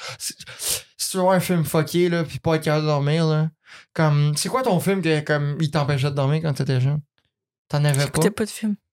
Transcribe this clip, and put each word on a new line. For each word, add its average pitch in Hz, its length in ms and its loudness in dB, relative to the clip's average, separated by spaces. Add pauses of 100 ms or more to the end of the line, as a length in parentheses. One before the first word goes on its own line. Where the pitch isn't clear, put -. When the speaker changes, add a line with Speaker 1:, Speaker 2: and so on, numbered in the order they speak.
(180)
Speaker 1:
c'est, - 160 -10 (600)
si - 140 -6
tu - 60 -6
veux 185 60 0
voir 185 120 4
un 180 60 4
film 175 240 0
fucké, 170 440 2
là, 170 160 0
puis 131 160 -10
pas 160 160 0
être 156 80 -2
capable 156 220 0
de - 40 0
dormir, 147 360 2
là, 156 240 2 (420)
comme, 147 440 2
c'est - 120 -4
quoi 262 140 0
ton 202 180 2
film 190 200 0
que, 156 200 2
comme, 147 400 0
il 156 100 0
t'empêchait 143 400 0
de 135 60 -4
dormir 143 260 0
quand 151 120 0
t'étais 131 260 0
jeune ? 143 200 0 (680)
T'en 147 160 0
avais 143 160 2
Speaker 2:
J'écoutais 156 300 0
Speaker 1:
pas ? 208 120 -4
Speaker 2:
pas - 40 -2
de - 40 -10
film. 214 240 -4 (180)